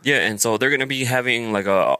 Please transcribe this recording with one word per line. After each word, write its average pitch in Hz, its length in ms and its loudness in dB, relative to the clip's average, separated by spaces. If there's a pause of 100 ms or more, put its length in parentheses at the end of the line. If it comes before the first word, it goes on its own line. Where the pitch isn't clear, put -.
Yeah, 139 140 2
and 104 220 0
so 113 180 0
they're 127 120 0
gonna 135 160 0
be 131 200 -4
having, 123 460 0
like, 101 140 0
uh, 95 340 2